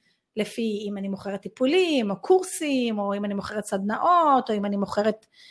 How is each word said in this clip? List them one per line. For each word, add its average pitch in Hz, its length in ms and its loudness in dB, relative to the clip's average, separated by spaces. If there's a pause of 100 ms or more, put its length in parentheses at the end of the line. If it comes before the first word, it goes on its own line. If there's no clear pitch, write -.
(360)
לפי 214 540 -4
אם 202 80 -6
אני 196 100 -6
מוכרת 196 340 -6
טיפולים, 269 720 2
או 190 40 -2
קורסים, 269 840 0
או 202 140 -2
אם 202 120 -4
אני 202 80 -2
מוכרת 202 320 -6
סדנאות, 254 840 2
או 220 60 0
אם 202 100 -2
אני 202 120 -2
מוכרת, 208 480 0 (260)